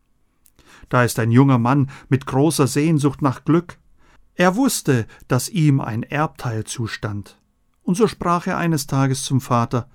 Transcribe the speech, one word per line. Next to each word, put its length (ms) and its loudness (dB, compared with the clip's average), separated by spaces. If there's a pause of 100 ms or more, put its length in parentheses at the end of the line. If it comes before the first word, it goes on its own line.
(880)
Da 140 2
ist 160 0
ein 120 0
junger 280 6
Mann 320 2 (180)
mit 160 0
großer 420 2
Sehnsucht 540 0
nach 240 -2
Glück. 340 -2 (560)
Er 220 2
wusste, 500 0 (200)
dass 220 -2
ihm 320 2
ein 240 -6
Erbteil 600 -6
zustand. 760 -10 (440)
Und 140 -2
so 100 4
sprach 400 -4
er 100 -2
eines 300 -2
Tages 380 -2
zum 180 -2
Vater: 520 -2